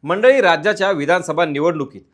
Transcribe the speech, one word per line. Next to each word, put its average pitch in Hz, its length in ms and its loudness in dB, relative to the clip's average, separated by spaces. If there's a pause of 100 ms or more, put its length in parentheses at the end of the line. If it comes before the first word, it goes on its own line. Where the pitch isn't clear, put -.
मंडळी, 220 360 2
राज्याच्या 190 500 0
विधानसभा 170 540 0
निवडणुकीत 147 560 -4 (140)